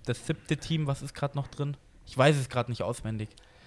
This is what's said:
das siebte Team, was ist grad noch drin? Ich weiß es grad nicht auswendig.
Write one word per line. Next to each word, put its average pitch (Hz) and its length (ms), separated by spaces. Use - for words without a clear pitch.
das - 220
siebte 156 300
Team, 156 300
was 139 140
ist 139 120
grad - 220
noch 143 120
drin? 143 300
Ich - 120
weiß 143 200
es 127 120
grad 123 200
nicht 117 140
auswendig. 110 460